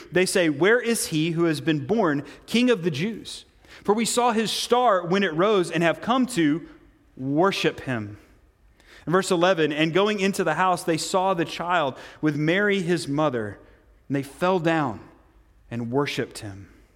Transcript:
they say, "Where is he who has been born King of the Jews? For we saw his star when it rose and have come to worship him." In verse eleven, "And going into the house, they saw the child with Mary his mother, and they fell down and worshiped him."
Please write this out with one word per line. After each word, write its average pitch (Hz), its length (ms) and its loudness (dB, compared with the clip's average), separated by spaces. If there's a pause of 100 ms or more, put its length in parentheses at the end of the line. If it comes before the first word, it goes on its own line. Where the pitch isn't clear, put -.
(120)
they 180 140 2
say, 175 240 2
"Where 185 300 4
is 226 280 -2
he 156 240 0
who 165 120 0
has 156 180 0
been 147 240 -2
born 160 380 0 (240)
King 247 220 2
of 196 140 2
the 180 80 -2
Jews? 185 540 -8 (380)
For 202 100 2
we 220 120 2
saw 240 260 2
his 220 200 0
star 233 540 2
when 190 180 2
it 170 100 0
rose 185 380 2
and 165 120 0
have 156 180 2
come 247 260 2
to 160 400 0 (480)
worship 151 640 0
him." 107 360 -6 (880)
In 156 80 -2
verse 185 180 2
eleven, 170 400 2
"And 156 220 0
going 202 260 2
into 190 240 0
the 156 120 0
house, 180 280 0
they 165 140 0
saw 190 360 0
the 170 120 0
child 170 500 -2 (240)
with 151 160 0
Mary 190 460 0
his 160 260 -2
mother, 131 520 -2 (480)
and 135 80 -4
they 139 80 -2
fell 180 360 -2
down 151 400 -2 (720)
and 117 220 -6
worshiped 139 480 -4
him." 98 280 -16 (280)